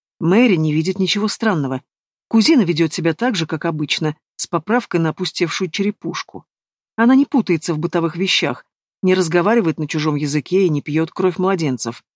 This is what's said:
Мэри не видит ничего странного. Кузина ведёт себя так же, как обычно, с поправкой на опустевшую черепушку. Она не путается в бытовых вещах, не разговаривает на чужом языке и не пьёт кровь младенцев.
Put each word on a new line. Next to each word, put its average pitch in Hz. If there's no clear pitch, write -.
Мэри 196
не 156
видит 165
ничего 202
странного. 147
Кузина 233
ведёт 165
себя 165
так 240
же, 165
как 160
обычно, 156
с -
поправкой 175
на 160
опустевшую 175
черепушку. -
Она 240
не 277
путается 175
в 151
бытовых 165
вещах, 165
не 185
разговаривает 175
на 156
чужом 151
языке 151
и 170
не 147
пьёт 156
кровь 185
младенцев. 160